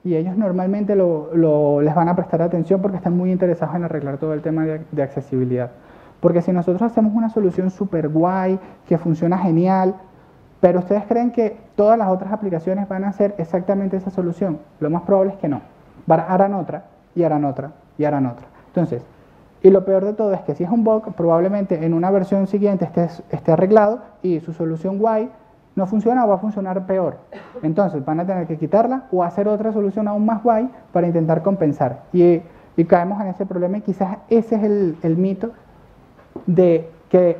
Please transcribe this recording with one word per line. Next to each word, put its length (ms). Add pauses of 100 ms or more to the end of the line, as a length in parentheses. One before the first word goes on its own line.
Y 140
ellos 220
normalmente 580
lo, 380
lo, 480
les 120
van 140
a 80
prestar 260
atención 400
porque 140
están 220
muy 160
interesados 420
en 80
arreglar 340
todo 160
el 80
tema 220
de, 260
de 140
accesibilidad. 680 (500)
Porque 200
si 120
nosotros 280
hacemos 320
una 160
solución 400
súper 380
guay, 500 (300)
que 100
funciona 400
genial, 580 (680)
pero 180
ustedes 240
creen 280
que 260 (180)
todas 220
las 100
otras 240
aplicaciones 560
van 160
a 60
hacer 300
exactamente 580
esa 120
solución, 500 (200)
lo 100
más 120
probable 320
es 40
que 120
no. 100 (480)
Van-, 220
harán 240
otra, 320 (280)
y 100
harán 200
otra, 280 (260)
y 80
harán 200
otra. 220 (200)
Entonces, 380 (560)
y 80
lo 140
peor 220
de 80
todo 180
es 100
que 140
si 80
es 60
un 160
bug, 300
probablemente 680
en 80
una 160
versión 380
siguiente 380
esté, 240 (220)
esté 200
arreglado 480 (220)
y 180
su 140
solución 440
guay 320 (460)
no 100
funciona 400
o 20
va 80
a 40
funcionar 460
peor. 320 (460)
Entonces 400
van 160
a 60
tener 220
que 100
quitarla 540
o 120
hacer 240
otra 240
solución 380
aún 160
más 180
guay 260 (220)
para 160
intentar 340
compensar. 600 (100)
Y, 300 (340)
y 80
caemos 380
en 60
ese 180
problema 320
y 40
quizás 360 (120)
ese 260
es 80
el, 400
el 120
mito 360 (960)
de 420 (200)
que 300